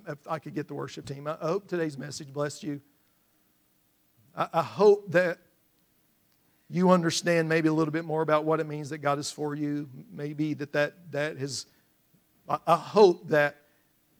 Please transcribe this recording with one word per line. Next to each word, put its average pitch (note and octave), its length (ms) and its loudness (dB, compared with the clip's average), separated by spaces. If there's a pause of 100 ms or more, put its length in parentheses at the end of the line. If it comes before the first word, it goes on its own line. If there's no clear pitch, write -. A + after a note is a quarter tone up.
if D3 180 -12
I D#3+ 140 -6
could C#3+ 160 -14
get D3 140 -6
the C#3+ 60 -10
worship C#3 300 -12
team. C#3 220 -12
I D#3 60 -6
hope F#3 340 -4
today's D#3+ 300 -4
message C#3+ 340 -14
blessed D3 320 -6
you. C#3+ 160 -8 (1500)
I, F3 200 -4
I E3 80 2
hope G3+ 500 4
that F3 280 2 (1300)
you F3+ 220 4
understand E3 580 2
maybe D#3+ 180 2
a D#3 60 4
little D#3 180 0
bit E3 140 -4
more D#3 160 -2
about D#3 240 2
what D#3 140 2
it D#3 80 -4
means D3 240 -8
that D#3+ 80 -10
God C#3+ 200 0
is C#3+ 120 -8
for D3 220 -6
you. D3 360 -4 (220)
Maybe D3+ 420 -4
that, C#3+ 200 -8
that, D3 380 -2
that C#3+ 280 -4
has, C3 260 -8 (840)
I, D3 180 -2
I E3 100 6
hope F3 540 4
that D3 280 2 (640)